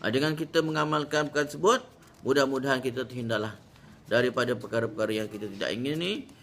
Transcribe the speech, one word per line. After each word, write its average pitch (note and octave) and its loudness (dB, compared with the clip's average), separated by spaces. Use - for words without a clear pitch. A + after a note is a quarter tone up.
ha, - 0
dengan D3 2
kita D#3+ 0
mengamalkan D3+ 0
perkara D3 0
tersebut, F#3 2
mudah-mudahan C3+ 4
kita B2+ -4
terhindarlah A2+ -2
daripada A#2+ 2
perkara-perkara A2 -2
yang G#2+ -6
kita G#2+ -8
tidak G2 -4
ingin B2+ -2
ni, F3+ -2